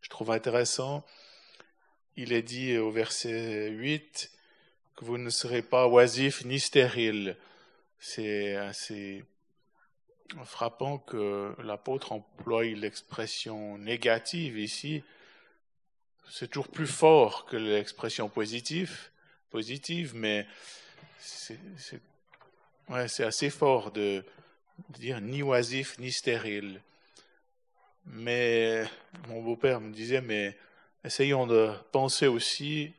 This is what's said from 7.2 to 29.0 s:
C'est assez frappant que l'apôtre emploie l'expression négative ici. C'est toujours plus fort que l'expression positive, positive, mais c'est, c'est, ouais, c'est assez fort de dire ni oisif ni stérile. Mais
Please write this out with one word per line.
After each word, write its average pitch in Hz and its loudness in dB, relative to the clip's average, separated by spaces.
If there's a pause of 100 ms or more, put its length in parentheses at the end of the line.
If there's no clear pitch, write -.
C'est 104 -4
assez 101 -8 (1200)
frappant 135 -4
que 101 -4
l'apôtre 117 -6
emploie 113 -2
l'expression 107 -8
négative 117 -2
ici. 143 -6 (1300)
C'est - -12
toujours 143 -6
plus 156 -6
fort 151 8
que 127 -6
l'expression 110 -2
positive, 120 -6 (400)
positive, 131 -6
mais 107 0 (760)
c'est, - -14 (160)
c'est, - -16 (880)
ouais, 123 -4
c'est - -4
assez 117 0
fort 127 2
de 101 0 (640)
dire 123 -8
ni 131 -4
oisif 131 0
ni 127 -8
stérile. 104 -2 (1200)
Mais 117 2 (420)